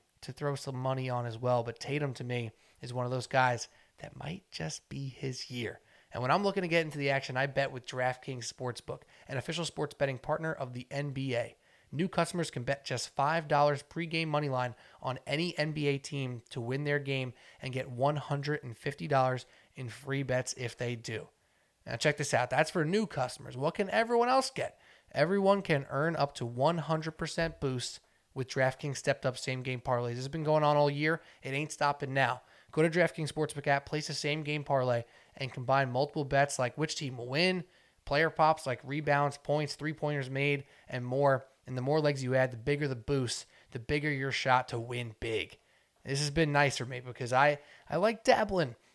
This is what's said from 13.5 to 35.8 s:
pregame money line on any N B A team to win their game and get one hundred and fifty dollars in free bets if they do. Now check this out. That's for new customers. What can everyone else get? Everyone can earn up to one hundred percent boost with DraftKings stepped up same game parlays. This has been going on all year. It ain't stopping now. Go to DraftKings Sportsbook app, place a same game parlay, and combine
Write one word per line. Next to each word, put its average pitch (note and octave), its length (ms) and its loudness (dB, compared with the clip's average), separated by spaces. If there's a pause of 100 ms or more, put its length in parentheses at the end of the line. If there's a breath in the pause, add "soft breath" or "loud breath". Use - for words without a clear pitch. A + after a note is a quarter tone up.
pregame E3 460 -4
money D3+ 220 0
line B2 260 -2 (260 soft breath)
on B2+ 240 -4
any D#3+ 320 -2
N D#3 140 2
B D3 160 0
A C#3 100 2
team C3 520 -6
to - 100 -8
win B2+ 240 -2
their D3 160 2
game C3+ 320 -2 (300 soft breath)
and C3 100 -6
get C3 180 -4
one C3 280 2
hundred C#3+ 440 -2
and A#2+ 160 -12
fifty D#3 300 -6
dollars C3 380 2 (280 soft breath)
in C3 140 -10
free C3+ 340 -4
bets B2+ 360 0
if B2 200 -6
they A#2+ 200 -4
do. A2+ 320 -8 (560)
Now A#2+ 100 -6
check D3 220 2
this - 160 -4
out. B2 160 4
That's D3 200 2
for E3+ 140 0
new G3 240 0
customers. - 480 -6
What C#3+ 200 -2
can G3 140 -2
everyone A#3 380 2
else C4 260 4
get? - 280 -6 (320 soft breath)
Everyone G3 480 4
can C#3+ 280 2
earn D#3 280 0
up - 180 0
to B2 100 -6
one B2+ 320 2
hundred D#3 340 -2
percent E3 500 -4
boost C3 400 -4 (320)
with C3 160 -6
DraftKings C3 480 0
stepped - 280 0
up B2+ 120 -2
same B2+ 260 -4
game B2+ 160 -4
parlays. A#2+ 300 0
This A#2+ 80 -4
has B2+ 100 -6
been D#3 160 -4
going D3+ 220 4
on D3 100 6
all D3 160 6
year. D#3 300 0 (200 soft breath)
It C3+ 120 -6
ain't D3 180 -2
stopping C#3+ 420 0
now. B2+ 280 2 (320 soft breath)
Go D#3 80 4
to E3 80 6
DraftKings D#3+ 420 2
Sportsbook D3 340 -2
app, C#3+ 200 2
place D3+ 240 -4
a D#3 40 -6
same D3+ 300 -2
game D3 220 -4
parlay, B2+ 400 2 (320 soft breath)
and C3 160 -6
combine C3+ 360 2